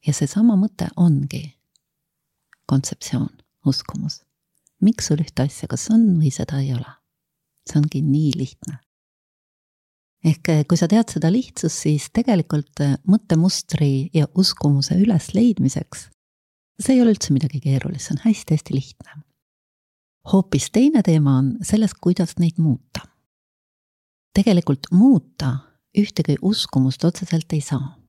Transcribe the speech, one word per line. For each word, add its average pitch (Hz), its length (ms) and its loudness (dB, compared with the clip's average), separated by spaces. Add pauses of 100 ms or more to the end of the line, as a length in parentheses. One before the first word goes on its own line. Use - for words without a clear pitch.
Ja 151 60 0
seesama 214 480 2
mõte 202 360 -4
ongi 143 460 0 (1300)
kontseptsioon, - 640 -4 (360)
uskumus. - 560 -6 (640)
Miks - 240 0
sul 156 160 0
ühte - 220 -4
asja - 240 -10
kas - 220 -6
on 226 100 6 (160)
või 151 160 2
seda - 260 -6
ei 135 140 -4
ole? 120 220 -10 (680)
See - 160 -2
ongi 147 240 -2
nii 147 320 2
lihtne. - 440 -10 (1400)
Ehk, 160 240 0
eh, 151 200 2
kui 175 120 4
sa 170 80 0
tead 220 240 2
seda 160 200 0
lihtsust, 214 520 -4
siis 151 280 0
tegelikult, 175 680 -2
eh, 139 160 0 (120)
mõttemustri 160 1040 0
ja 147 220 2
uskumuse 147 640 0
ülesleidmiseks - 1120 0 (720)
see 262 160 2
ei 247 60 4
ole 226 100 4
üldse - 200 -2
midagi 139 280 -2
keerulist, 135 480 -4
see 147 80 -6
on - 80 -8
hästi-hästi - 500 -2
lihtne. - 500 -10 (1080)
Hoopis 185 400 0
teine 269 300 2
teema 147 360 2
on 131 140 0 (100)
selles, 214 320 0
kuidas 180 460 -2
neid 165 180 -2
muuta. - 460 -2 (1300)
Tegelikult 175 560 2
muuta 180 640 2 (460)
ühtegi 160 440 0
uskumust 135 640 -2
otseselt 170 480 -2
ei 156 80 -2
saa. 139 360 -6 (120)